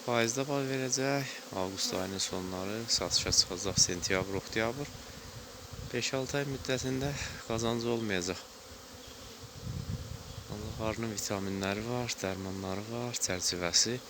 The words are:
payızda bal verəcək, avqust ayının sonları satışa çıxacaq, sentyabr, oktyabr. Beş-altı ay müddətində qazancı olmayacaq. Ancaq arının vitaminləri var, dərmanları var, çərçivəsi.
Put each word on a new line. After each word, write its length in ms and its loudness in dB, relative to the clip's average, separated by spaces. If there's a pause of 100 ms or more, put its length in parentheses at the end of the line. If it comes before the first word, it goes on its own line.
payızda 440 4
bal 160 2
verəcək, 680 2 (280)
avqust 320 0
ayının 320 0
sonları 520 -2 (120)
satışa 420 4
çıxacaq, 500 2
sentyabr, 600 4
oktyabr. 480 0 (1000)
Beş-altı 480 0
ay 80 2
müddətində 640 0 (380)
qazancı 420 2
olmayacaq. 520 2 (2000)
Ancaq 280 -4 (100)
arının 240 0
vitaminləri 720 0
var, 320 0
dərmanları 720 -2
var, 260 -2
çərçivəsi. 800 2 (140)